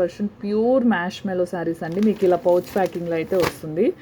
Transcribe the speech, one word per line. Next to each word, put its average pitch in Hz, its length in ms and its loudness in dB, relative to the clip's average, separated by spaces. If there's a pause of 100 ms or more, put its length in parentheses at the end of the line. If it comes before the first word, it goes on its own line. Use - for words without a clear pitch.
పర్సెంట్ - 320 -2 (100)
ప్యూర్ 226 420 2 (120)
మ్యాష్మెలో 180 480 -2 (100)
శారీస్ 165 320 -4
అండి. 165 220 -4
మీకు 202 180 0
ఇలా 180 120 4 (100)
పౌచ్ 175 280 2
ప్యాకింగ్లో 175 460 -2
అయితే 190 140 -2 (100)
వస్తుంది. 160 400 -2 (160)